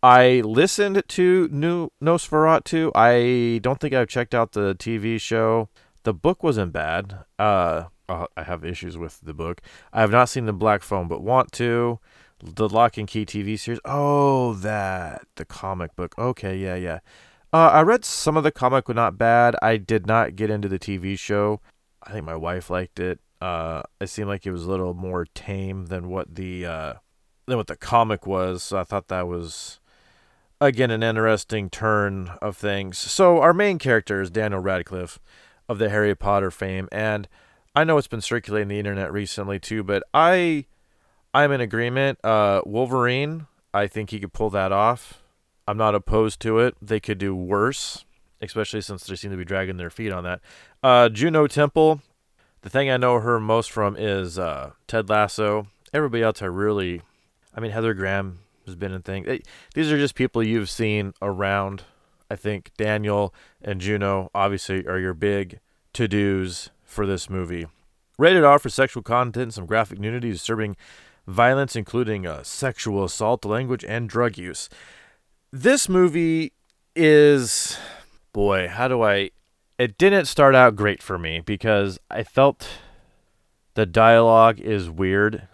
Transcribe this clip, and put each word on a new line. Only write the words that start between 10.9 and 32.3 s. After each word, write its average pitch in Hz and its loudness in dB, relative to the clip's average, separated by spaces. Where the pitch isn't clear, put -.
but 82 -6
want 120 0
to. 120 -2
The 90 -4
Lock 113 4
and 104 -8
Key 110 -6
T 104 -8
V 104 -6
series. 120 -10
Oh, 143 0
that. 95 -6
The - -12
comic 90 -8
book. 87 -8
Okay, 104 -6
yeah, 95 -6
yeah. 90 -8
Uh, 165 8
I 156 6
read 226 2
some - -2
of 156 2
the 151 2
comic, 127 0
not 110 -2
bad. 120 4
I 113 2
did 101 -2
not 107 0
get 107 -4
into 104 -4
the 95 -4
T 98 -8
V 95 -6
show. 104 -2
I - -20
think 98 -10
my 82 -10
wife 85 -8
liked 90 -8
it. 90 -6
Uh, 82 -6
it 98 -8
seemed 104 -8
like 98 -8
it 95 -6
was 87 -8
a 90 -6
little 92 -4
more 90 -6
tame 95 -10
than 90 -10
what 90 -8
the, 90 -10
uh, 78 -10
than 127 -2
what 110 -4
the - -12
comic 110 0
was. 92 -4
So 98 -6
I 92 -2
thought 98 -6
that 90 -6
was, 85 -12
again, 131 2
an 110 0
interesting 110 0
turn 101 -2